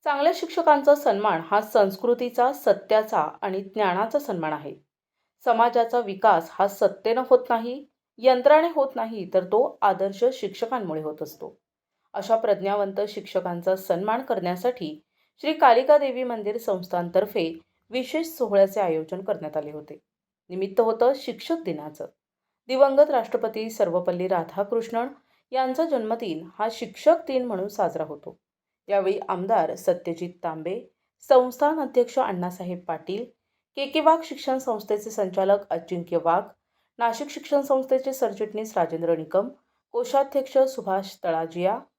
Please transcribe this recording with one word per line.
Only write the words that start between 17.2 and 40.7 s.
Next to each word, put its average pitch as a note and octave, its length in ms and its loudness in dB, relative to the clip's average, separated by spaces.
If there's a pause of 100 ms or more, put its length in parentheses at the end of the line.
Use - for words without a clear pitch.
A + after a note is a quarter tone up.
विशेष C4 360 -4
सोहळ्याचे G3+ 560 2
आयोजन E3 380 -2
करण्यात E3+ 380 -6
आले D3 140 -8
होते. D3+ 280 -16 (500)
निमित्त F#3+ 320 -2
होतं A3+ 340 4
शिक्षक C#4 500 -6
दिनाचं. D3+ 400 -8 (640)
दिवंगत C4+ 420 6
राष्ट्रपती A3+ 600 -2
सर्वपल्ली F3+ 580 -2
राधाकृष्णन A3+ 800 -2 (440)
यांचा C4 340 0
जन्मदिन A3 600 -4 (140)
हा G#3+ 120 0
शिक्षक - 440 2 (120)
दिन B3+ 180 0
म्हणून G3+ 220 -6
साजरा E3 360 -2
होतो. D3 360 -14 (480)
यावेळी G3 320 0 (100)
आमदार F#3 460 0
सत्यजित F3 540 -4 (140)
तांबे, E3+ 480 -8 (380)
संस्थान C#4 500 4
अध्यक्ष B3 400 0
अण्णासाहेब F3+ 600 -6
पाटील, F3+ 440 -8 (520)
के C#4 100 -4
के C#4 140 0
वाघ D#4+ 240 4
शिक्षण - 340 -6
संस्थेचे G#3+ 520 -4
संचालक G3 480 0 (120)
अजिंक्य E3+ 540 -6
वाघ, F3 200 2 (560)
नाशिक A#3 300 -2
शिक्षण D4 320 -2
संस्थेचे C4 520 0
सरचिटणीस G#3+ 640 -4
राजेंद्र E3 380 0
निकम, F#3 320 -2 (440)
कोषाध्यक्ष C#4 640 0
सुभाष G3 480 0 (180)